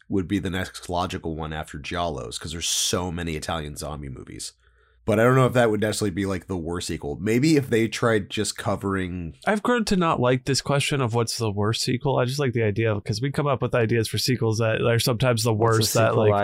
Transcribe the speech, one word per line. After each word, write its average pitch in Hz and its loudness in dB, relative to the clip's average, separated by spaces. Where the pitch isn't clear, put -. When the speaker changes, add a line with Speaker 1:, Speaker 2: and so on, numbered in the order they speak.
Speaker 1:
would 95 -2
be 98 0
the 87 -4
next 92 -8
logical 87 -4
one 78 -6
after 78 -8
Giallos, 69 -6
'cause 78 -10
there's 82 -6
so - -2
many 85 -4
Italian 73 -6
zombie 73 -10
movies. - -14
But 107 4
I - 8
don't 127 6
know 131 6
if 120 2
that 120 4
would 107 0
necessarily 104 0
be, 98 -2
like, 95 -4
the 95 -4
worst 85 -4
sequel. 76 -6
Maybe 123 4
if 131 2
they 113 2
tried 110 0
just - -4
covering 92 -4
Speaker 2:
I've 214 0
grown 240 0
to 208 2
not 165 2
like 127 2
this 135 0
question 143 0
of 117 0
what's 117 0
the 110 0
worst 104 0
sequel. 131 0
I 131 2
just 135 -4
like 135 0
the 117 0
idea 110 2
of, 101 -2
'cause 110 -4
we 139 -2
come 147 -2
up 135 0
with 123 -2
ideas 117 2
for - -4
sequels 113 0
that 113 0
are 117 4
sometimes 120 2
the 117 2
Speaker 3:
What's 113 4
the - 4
Speaker 2:
worst, 110 0
that, 113 4
Speaker 3:
sequel 113 4
Speaker 2:
like, 104 6